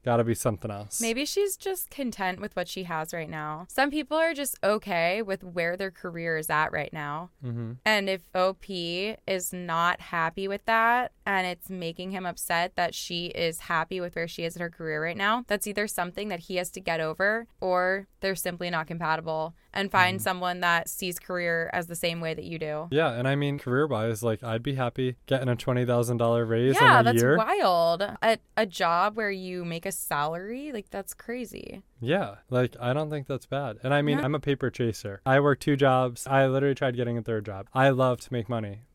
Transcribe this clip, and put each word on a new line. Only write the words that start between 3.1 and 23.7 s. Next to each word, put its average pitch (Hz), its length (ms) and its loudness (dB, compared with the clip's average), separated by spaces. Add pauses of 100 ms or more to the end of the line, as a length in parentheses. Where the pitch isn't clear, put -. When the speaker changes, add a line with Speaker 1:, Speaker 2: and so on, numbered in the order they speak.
Speaker 2:
right 160 160 -6
now. 156 400 -8
Some 277 200 2
people 302 280 -2
are 330 160 2
just 277 280 -6
okay 196 600 0
with 190 240 -4
where 175 320 -2
their 196 140 -4
career 165 460 -4
is 156 120 -4
at 151 240 2
right 151 180 -4
now. 151 380 -6 (140)
Speaker 1:
Mm-hmm. 117 280 -6 (140)
Speaker 2:
And 202 240 2
if 190 120 -2 (140)
O 185 240 4
P 180 560 -6 (100)
is 185 280 -4
not 175 480 -2
happy 175 480 -2
with 202 160 -6
that 233 480 2 (120)
and 190 220 0
it's 180 220 -8
making 180 420 -6
him 185 140 -6
upset 175 500 -2
that 175 180 0
she 175 340 -6
is 165 340 -2
happy 170 400 -2
with 175 120 -6
where 170 140 -4
she 170 160 -8
is 165 140 -6
in 175 40 -8
her 170 80 -4
career 156 320 -6
right 170 140 -4
now, 214 320 0
that's 208 200 -2
either 208 200 -2
something 185 400 -6
that 175 140 -6
he 185 160 -4
has 180 140 -2
to 185 100 -12
get 165 180 -2
over 196 480 0 (140)
or 185 460 2 (120)
they're 196 160 -2
simply 175 340 -6
not 160 180 -2
compatible 160 680 -2 (200)
and 196 160 -2
find 185 280 4
Speaker 1:
Mm-hmm. - 60 -4
Speaker 2:
someone 180 360 -2
that 170 300 2
sees 175 280 -6
career 170 560 -2
as 170 140 -4
the 170 80 -10
same 170 240 -2
way 160 140 -4
that - 120 -8
you 160 140 -8
do. 156 320 -6
Speaker 1:
Yeah, 147 220 4
and 123 140 0
I 139 80 4
mean, 143 220 0
career-wise, 123 640 0